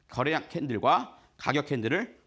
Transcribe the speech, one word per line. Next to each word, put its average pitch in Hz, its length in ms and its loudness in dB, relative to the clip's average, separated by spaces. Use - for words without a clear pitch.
거래량 151 400 -2
캔들과 156 680 0
가격 143 300 0
캔들을 139 600 -2